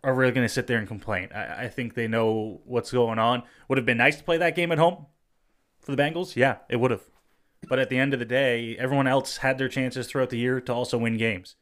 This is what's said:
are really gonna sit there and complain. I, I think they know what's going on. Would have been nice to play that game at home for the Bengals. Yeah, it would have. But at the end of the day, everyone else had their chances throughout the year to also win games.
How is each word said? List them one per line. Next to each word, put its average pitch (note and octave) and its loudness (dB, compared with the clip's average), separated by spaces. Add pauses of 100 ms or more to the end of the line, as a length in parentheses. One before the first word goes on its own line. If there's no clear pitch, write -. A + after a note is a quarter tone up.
are C3+ 2
really C3 4
gonna A#2+ 2
sit B2 -2
there A#2+ 0
and G#2 -4
complain. G2 -6
I, G#2 -8
I - -8
think A#2+ -8
they A#2 -2
know A2 0
what's A#2+ -4
going A2+ 2
on. A#2+ 2 (260)
Would C3 2
have B2 0
been A#2 2
nice C#3+ 4
to - -20
play E3 0
that E3+ 2
game E3+ 0
at D#3+ 2
home E3+ 2 (760)
for C#3 -6
the C3+ 2
Bengals. E3 -2
Yeah, B2+ 4 (120)
it B2 0
would B2 2
have. G#2 -4 (640)
But C3 0
at C3 0
the B2+ -2
end C#3 2
of B2+ -2
the A#2+ -4
day, A#2 0
everyone C3+ 0
else C3 0
had C3 0
their C3+ -2
chances B2+ -4
throughout B2+ 0
the A#2+ -4
year B2+ 0
to B2+ -4
also A#2+ -2
win A#2 0
games. G#2+ -2